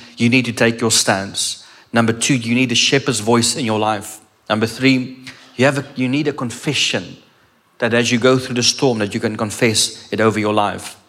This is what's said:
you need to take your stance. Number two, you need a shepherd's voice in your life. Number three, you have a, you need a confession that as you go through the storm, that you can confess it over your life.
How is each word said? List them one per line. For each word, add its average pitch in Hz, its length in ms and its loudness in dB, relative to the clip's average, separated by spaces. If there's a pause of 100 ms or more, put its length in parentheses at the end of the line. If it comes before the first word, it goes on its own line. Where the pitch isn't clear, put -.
(160)
you 120 140 2
need 123 160 4
to 120 60 -4
take 117 280 2
your 117 120 0
stance. - 720 -2 (260)
Number 113 220 2
two, 135 220 0
you 117 180 -2
need 123 180 2
a 120 40 0
shepherd's 135 440 0
voice 117 360 2
in 147 100 -4
your 110 140 0
life. 107 400 -4 (280)
Number 110 200 0
three, 127 580 0 (300)
you 123 100 2
have 139 140 2
a, - 60 -6 (100)
you 127 120 -2
need 147 200 0
a 139 60 0
confession 117 840 -4 (640)
that 117 140 0
as 117 180 2
you 123 80 2
go 131 180 6
through 127 180 -4
the 120 80 0
storm, 120 360 0
that 101 140 -4
you 113 60 -4
can 110 180 -4
confess 110 720 -2
it 107 100 0
over 110 180 2
your 104 140 0
life. 101 440 -2 (120)